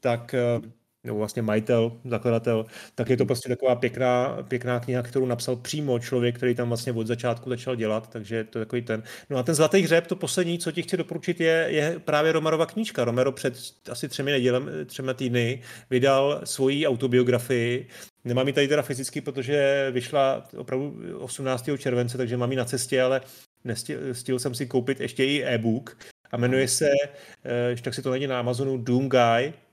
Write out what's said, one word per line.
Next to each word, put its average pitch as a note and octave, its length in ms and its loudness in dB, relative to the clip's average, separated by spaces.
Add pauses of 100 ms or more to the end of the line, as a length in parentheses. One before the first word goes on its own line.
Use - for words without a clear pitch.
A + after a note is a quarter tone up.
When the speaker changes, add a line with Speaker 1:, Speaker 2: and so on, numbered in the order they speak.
Speaker 1:
Tak, A#2+ 340 -2
eh, A#2+ 260 2 (460)
nebo A2 120 -4
vlastně G#2+ 240 -4
majitel, A2+ 640 2
zakladatel, A2+ 600 0 (280)
tak A#2+ 160 -2
je B2+ 60 6
to B2+ 60 2
Speaker 2:
Hmm. B2 40 2
Speaker 1:
prostě B2 220 -2
taková B2 280 2
pěkná, B2 720 0
pěkná B2 320 -2
kniha, B2 220 -2
kterou B2+ 240 0
napsal B2 300 -2
přímo C3 420 -2
člověk, A#2+ 380 0
který B2 180 2
tam A#2+ 140 -2
vlastně A#2+ 240 -2
od A#2 140 -2
začátku A#2+ 440 -4
začal B2 260 -4
dělat, A2 340 -2
takže A2 340 -6
to A2 140 -8
je A2+ 60 -4
takový A#2+ 180 -4
ten. A2+ 200 -2 (280)
No C#3 80 0
a B2+ 40 0
ten D#3+ 120 2
Zlatý D#3 280 6
hřeb, E3 240 4
to F#3 100 -2
poslední, E3+ 420 -2
co E3+ 140 -4
ti E3 100 -4
chci - 140 -4
doporučit, E3+ 440 -4
je, E3 280 4
je D#3 300 0
právě D3+ 340 2
Romerova D#3+ 340 2
knížka. G#3+ 380 -2
Romero B2 280 2
před B2 220 -4 (360)
asi C3 180 -8
třemi C3+ 220 -6
nedělem-, B2+ 400 2 (160)
třema C3 280 -6
týdny B2 480 0 (280)
vydal C3+ 540 4
svoji C#3 420 0
autobiografii. B2 1000 2 (360)
Nemám B2 220 0
ji C#3+ 60 0
tady C#3+ 160 4
teda D3 140 2
fyzicky, C3+ 380 -6
protože C#3 680 0
vyšla C3+ 680 0
opravdu C3 640 -6
osmnáctého C3 580 -4
července, B2 420 0
takže B2 180 -2
mám B2 140 0
ji C3+ 60 -2
na B2 80 0
cestě, B2+ 380 0
ale B2+ 180 2 (440)
nesti-, B2 320 -6 (160)
stihl B2 260 -4
jsem B2 160 -4
si B2+ 120 -4
koupit C3 340 0
ještě C3 260 -2
i C#3 180 2
e-book A#2 520 0 (340)
a B2 60 -6
jmenuje B2 260 2
Speaker 2:
Hmm. C3 60 2
Speaker 1:
se, D3 220 2 (540)
eh, A#2+ 240 0
když A#2+ 140 -2
tak A#2 120 -6
si C#3 80 -8
to C3 80 -2
najdi C3 160 -2
na B2+ 120 -2
Amazonu, B2 400 -2
Doom B2 300 2
Guy B2 440 6 (200)